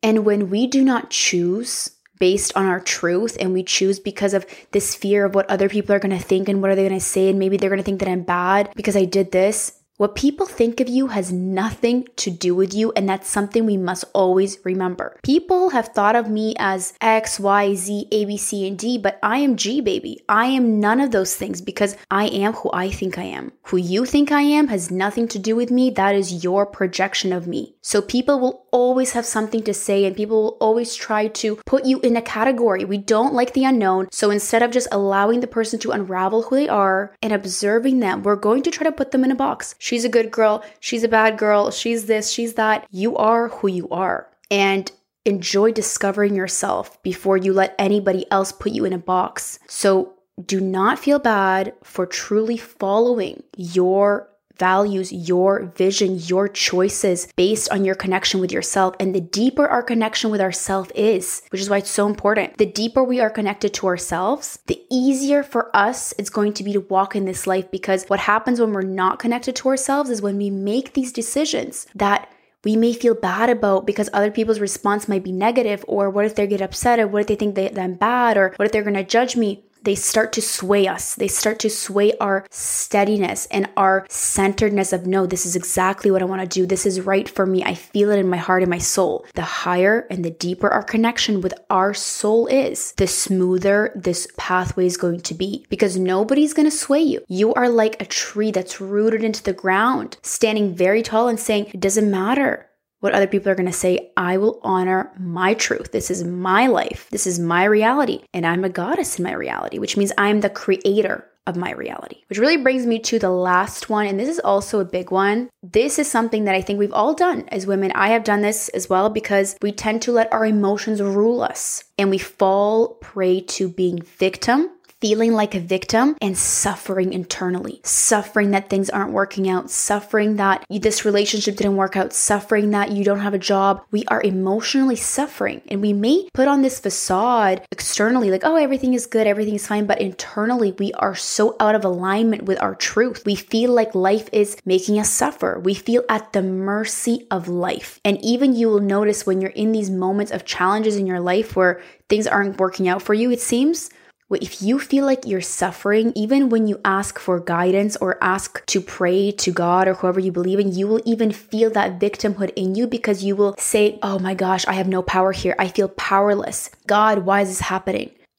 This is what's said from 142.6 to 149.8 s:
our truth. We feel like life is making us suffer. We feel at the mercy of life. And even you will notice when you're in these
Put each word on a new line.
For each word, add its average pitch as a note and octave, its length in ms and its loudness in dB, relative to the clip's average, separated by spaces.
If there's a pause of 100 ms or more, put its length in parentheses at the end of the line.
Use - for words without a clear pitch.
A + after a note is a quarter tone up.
our F#3+ 140 -2
truth. - 500 -2
We G#3 80 0
feel A3+ 380 0
like A3 240 2
life G3+ 360 0
is G#3 240 0 (100)
making F#3+ 340 2
us G#3+ 100 0
suffer. B3+ 540 -2
We F#3+ 100 2
feel A#3 360 0
at A3 220 -4
the F#3+ 120 0
mercy G3+ 880 -2
of F3+ 160 -4
life. F3 580 -6
And G3+ 180 0
even B3 300 2
you A3+ 160 2
will G#3 120 4
notice G#3 440 0
when F#3+ 160 0
you're F#3+ 80 -2
in G#3+ 220 0
these G#3+ 180 0